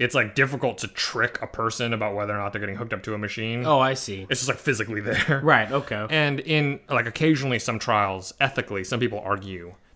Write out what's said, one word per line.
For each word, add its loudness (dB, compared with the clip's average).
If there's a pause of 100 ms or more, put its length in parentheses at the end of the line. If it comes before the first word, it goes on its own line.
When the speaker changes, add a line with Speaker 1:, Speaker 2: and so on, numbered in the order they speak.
Speaker 1:
It's, 2
like, 2
difficult 2
to -6
trick -2
a -8
person -2
about 0
whether -2
or -2
not -4
they're -4
getting -4
hooked -6
up -6
to -4
a -4
machine. -4
Speaker 2:
Oh, 6
I 4
see. -6
Speaker 1:
It's 0
just, -2
like, 0
physically -2
there. 0
Speaker 2:
Right, 4
okay. -2
Speaker 1:
And 2
in, 0
like, 2
occasionally 2
some -2
trials, 0
ethically, 0
some -2
people 0
argue -4 (220)